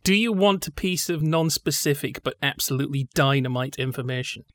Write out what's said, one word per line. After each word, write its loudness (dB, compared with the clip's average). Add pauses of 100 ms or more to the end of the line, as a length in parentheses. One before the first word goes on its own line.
Do 2
you 2
want 2
a -8
piece -2
of 0
non-specific 0
but -4
absolutely -2
dynamite 2
information? -6 (120)